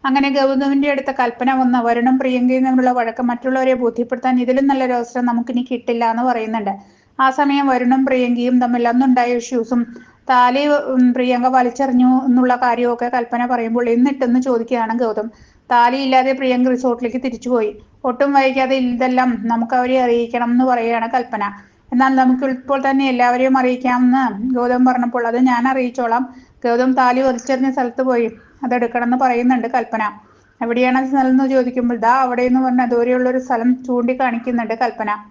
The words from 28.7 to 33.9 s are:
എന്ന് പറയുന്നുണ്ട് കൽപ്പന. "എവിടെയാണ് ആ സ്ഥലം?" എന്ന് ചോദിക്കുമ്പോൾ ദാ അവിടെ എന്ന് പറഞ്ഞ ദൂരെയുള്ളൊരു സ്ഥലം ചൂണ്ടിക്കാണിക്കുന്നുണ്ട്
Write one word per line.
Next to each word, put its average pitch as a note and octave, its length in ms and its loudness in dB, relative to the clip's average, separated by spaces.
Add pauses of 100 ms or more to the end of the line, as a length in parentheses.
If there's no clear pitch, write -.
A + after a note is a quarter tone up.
എന്ന് B3 120 0
പറയുന്നുണ്ട് B3 500 0
കൽപ്പന. A3+ 360 -4 (580)
"എവിടെയാണ് B3+ 360 0
ആ C4+ 80 0
സ്ഥലം?" C4 240 0
എന്ന് C4 180 4
ചോദിക്കുമ്പോൾ B3+ 500 0
ദാ A3+ 220 2
അവിടെ B3 240 0
എന്ന് B3+ 160 2
പറഞ്ഞ B3+ 260 0
ദൂരെയുള്ളൊരു B3 540 0
സ്ഥലം B3 300 -2 (140)
ചൂണ്ടിക്കാണിക്കുന്നുണ്ട് A#3+ 920 -2